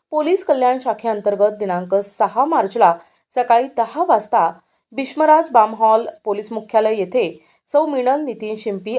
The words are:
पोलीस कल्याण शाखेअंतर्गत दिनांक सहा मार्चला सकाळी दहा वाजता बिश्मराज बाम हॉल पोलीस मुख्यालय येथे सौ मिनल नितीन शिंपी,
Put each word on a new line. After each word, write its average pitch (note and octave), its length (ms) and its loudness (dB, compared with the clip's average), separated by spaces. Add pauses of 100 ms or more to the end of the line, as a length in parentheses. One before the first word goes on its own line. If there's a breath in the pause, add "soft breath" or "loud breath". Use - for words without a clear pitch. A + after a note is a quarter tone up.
(120 loud breath)
पोलीस D#4 340 0
कल्याण C4 340 0
शाखेअंतर्गत G#3 800 -2
दिनांक F3+ 360 -4
सहा G#3 500 -2
मार्चला A3 480 2 (400 loud breath)
सकाळी B3 340 2 (100)
दहा A#3+ 300 -2
वाजता A3+ 440 2 (420 soft breath)
बिश्मराज D4+ 560 2
बाम A3 240 4
हॉल A3 320 2 (180)
पोलीस G#3 280 -6
मुख्यालय A3 440 0
येथे F#3 500 -4 (240 soft breath)
सौ D4+ 160 2
मिनल C4+ 360 0
नितीन A3 340 -8
शिंपी, G#3 420 -6